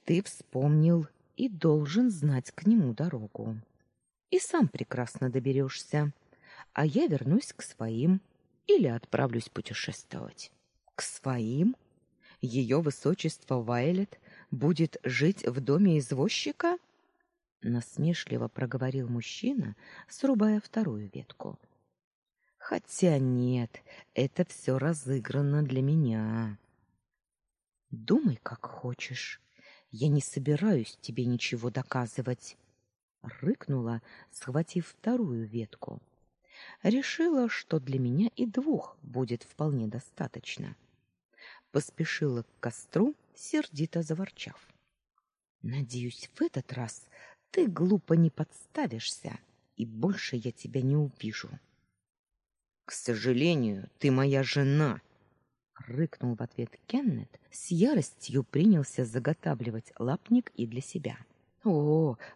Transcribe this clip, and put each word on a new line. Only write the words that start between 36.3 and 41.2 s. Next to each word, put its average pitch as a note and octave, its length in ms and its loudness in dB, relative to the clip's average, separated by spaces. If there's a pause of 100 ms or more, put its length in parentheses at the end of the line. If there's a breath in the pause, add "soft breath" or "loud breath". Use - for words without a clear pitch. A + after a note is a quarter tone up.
Решила, C4+ 640 2
что - 300 -2
для C3+ 200 -2
меня C3 360 2
и B3 120 0
двух C4 560 -2
будет B2 400 -4
вполне C#3 440 -2
достаточно. - 920 -10 (920 loud breath)